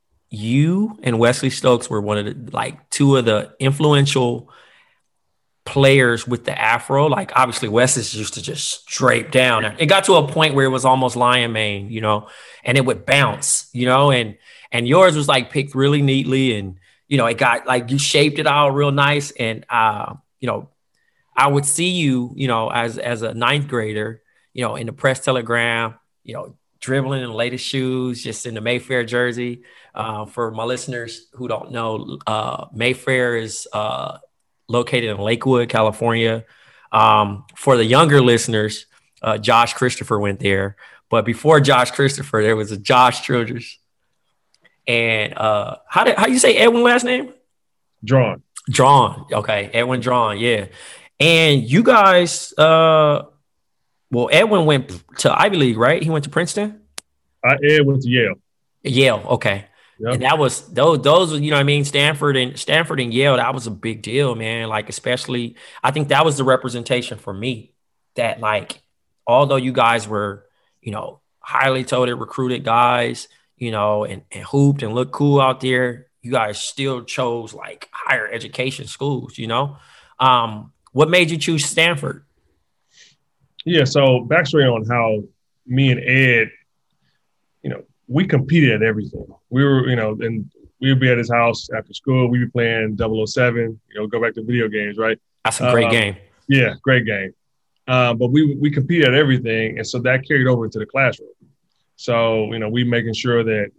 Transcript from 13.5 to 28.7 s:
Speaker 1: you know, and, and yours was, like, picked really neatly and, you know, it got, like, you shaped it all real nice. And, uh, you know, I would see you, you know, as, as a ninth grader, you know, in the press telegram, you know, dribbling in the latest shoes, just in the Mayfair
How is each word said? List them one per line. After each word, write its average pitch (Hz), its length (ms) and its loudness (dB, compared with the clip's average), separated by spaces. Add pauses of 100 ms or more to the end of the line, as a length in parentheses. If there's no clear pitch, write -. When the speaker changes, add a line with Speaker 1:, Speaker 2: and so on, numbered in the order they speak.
Speaker 1:
you 123 140 -2
know, 135 240 4
and, 117 260 0 (360)
and 120 140 -2
yours 170 300 6
was, 147 120 -2
like, 131 220 0
picked 143 240 -4
really 143 280 2
neatly 135 540 0
and, 95 220 -8 (280)
you 143 100 -2
know, 117 100 2
it 117 120 -2
got, 120 280 0
like, 123 240 -2
you 139 80 0
shaped 147 420 2
it 151 80 2
all 143 240 2
real 143 180 0
nice. 143 400 0
And, 113 400 -6
uh, 110 460 0 (240)
you 127 80 -6
know, 107 220 -8 (640)
I 135 100 4
would 143 180 2
see 170 260 -2
you, 131 440 -2
you 135 140 -4
know, 113 200 -2
as, 117 300 -4
as 120 240 -6
a 113 100 -6
ninth 135 360 0
grader, 110 540 -6 (300)
you 127 100 -8
know, 110 120 -4
in 113 120 -10
the 113 60 -10
press 131 320 -4
telegram, 117 720 -2 (300)
you 117 100 -16
know, - 220 -14 (240)
dribbling 135 420 -4
in 120 60 -10
the 110 60 -12
latest 120 300 -4
shoes, 127 580 -4
just 117 240 -12
in 113 80 -12
the 107 60 -10
Mayfair 123 440 -4